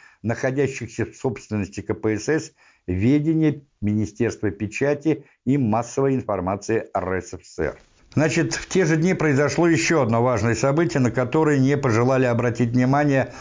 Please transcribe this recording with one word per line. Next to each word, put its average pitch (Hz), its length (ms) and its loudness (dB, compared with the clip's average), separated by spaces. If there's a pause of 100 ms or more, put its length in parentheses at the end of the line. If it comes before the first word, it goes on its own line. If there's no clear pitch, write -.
(220)
находящихся 131 800 -4
в - 100 -8
собственности 104 680 -6
К - 100 -6
П 107 260 -2
С 104 120 -4
С, 151 220 -2 (340)
в - 40 -4
ведение 147 720 0 (180)
Министерства 104 680 -2
печати 143 760 -2 (180)
и 135 140 2
массовой 123 560 0
информации 101 800 -2
Р 92 280 -2
С - 120 -16
Ф 90 100 -16
С - 140 -14
Р. 78 200 -4 (360)
Значит, 160 380 0
в - 160 -8
те 185 160 2
же 160 140 2
дни 175 160 2
произошло 147 520 2
еще 165 360 2
одно 117 200 2
важное 120 320 2
событие, 143 460 0
на 123 100 2
которое 147 480 2
не 135 200 2
пожелали 127 480 2
обратить 120 420 0
внимание 131 720 2